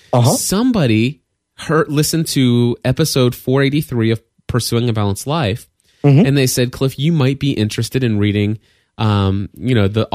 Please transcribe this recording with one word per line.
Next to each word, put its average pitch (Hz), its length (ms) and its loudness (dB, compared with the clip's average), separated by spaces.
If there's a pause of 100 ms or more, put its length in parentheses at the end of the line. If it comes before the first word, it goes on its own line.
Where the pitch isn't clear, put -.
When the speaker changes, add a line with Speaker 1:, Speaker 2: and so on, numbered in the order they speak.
(120)
Speaker 1:
Uh-huh. 123 240 4
Speaker 2:
somebody 156 840 0 (340)
heard, 156 340 -2
listened 156 380 -2
to 120 560 2
episode 127 500 0
four 135 280 -2
eighty-three 131 500 0
of 113 100 -4 (240)
Pursuing 120 420 -2
a 117 40 0
Balanced 104 340 -4
Life, 135 420 -4 (360)
Speaker 1:
Mm-hmm. 143 220 6
Speaker 2:
and 139 100 2
they 131 100 2
said, 123 240 0
"Cliff, 135 300 -4
you 156 120 0
might 139 280 0
be 143 120 -2
interested 110 520 -2
in 110 160 0
reading, 104 400 0 (360)
um, 101 580 0
you 120 200 -2
know, 101 140 4
the 110 260 -2